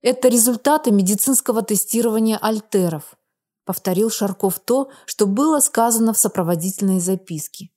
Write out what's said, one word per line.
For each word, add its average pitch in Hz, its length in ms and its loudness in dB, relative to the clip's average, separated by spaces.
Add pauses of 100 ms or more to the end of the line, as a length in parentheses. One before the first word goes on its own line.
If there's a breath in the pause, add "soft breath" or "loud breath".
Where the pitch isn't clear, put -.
«Это - 240 0
результаты 247 640 2
медицинского 214 720 0
тестирования 220 720 0
альтеров», 190 800 -2 (500)
повторил 190 460 -2
Шарков 196 480 -2
то, 269 320 -2 (160 loud breath)
что - 220 0
было 285 320 2
сказано 226 520 2
в 208 60 -2
сопроводительной 185 800 0
записке. 180 800 -6